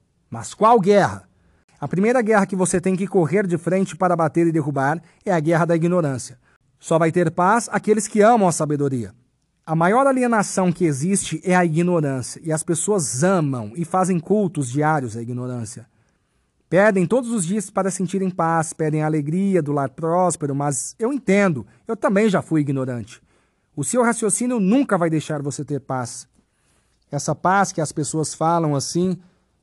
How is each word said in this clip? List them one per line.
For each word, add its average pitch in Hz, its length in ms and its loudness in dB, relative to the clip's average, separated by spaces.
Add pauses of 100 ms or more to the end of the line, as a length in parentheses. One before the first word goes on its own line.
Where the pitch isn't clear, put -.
(280)
Mas 113 240 -12
qual 226 280 4
guerra? 165 480 2 (520)
A 147 60 -6
primeira 214 340 0
guerra 214 240 2
que 190 120 -4
você 180 240 0
tem 185 160 0
que 190 100 -2
correr 180 400 2
de 175 100 -2
frente 185 380 -2
para 175 220 0
bater 165 320 2
e - 20 0
derrubar 147 500 -2 (240)
é 208 80 -2
a 175 60 2
guerra 160 260 2
da 170 120 2
ignorância. 160 640 -2 (400)
Só 165 180 2
vai 165 140 2
ter 175 180 2
paz 190 400 2
aqueles 214 380 0
que 214 120 2
amam 214 280 6
a 160 40 2
sabedoria. 143 640 -2 (500)
A 160 120 -4
maior 214 320 4
alienação 226 640 2
que 180 120 -2
existe 160 600 -2
é 185 100 2
a 180 100 4
ignorância, 160 800 -2
e 165 80 -6
as 156 140 -2
pessoas 156 580 -2
amam 143 540 0
e 170 80 -4
fazem 185 340 0
cultos 175 500 0
diários 139 480 -2
à 117 60 -8
ignorância. 123 640 -8 (800)
Pedem 190 380 4
todos 233 240 0
os 208 160 -2
dias 196 240 -4
para 190 220 -2
sentirem 190 360 -4
paz, 165 440 -2
pedem 156 320 -2
a - 20 0
alegria 160 560 0
do 143 80 -4
lar 143 200 -2
próspero, 165 640 -2
mas 143 460 -4
eu 233 140 -2
entendo, 190 520 0 (220)
eu 220 100 -6
também 220 320 2
já 180 140 2
fui 156 200 0
ignorante. 131 600 -6 (540)
O 143 80 -6
seu 240 180 0
raciocínio 233 560 0
nunca 208 400 2
vai 170 100 0
deixar 156 320 -2
você 139 240 -8
ter 139 140 -6
paz. 127 480 -8 (800)
Essa 147 280 -4
paz 185 340 2
que - 100 -6
as 147 120 -4
pessoas 156 420 -4
falam 160 400 0
assim, 175 420 -2 (460)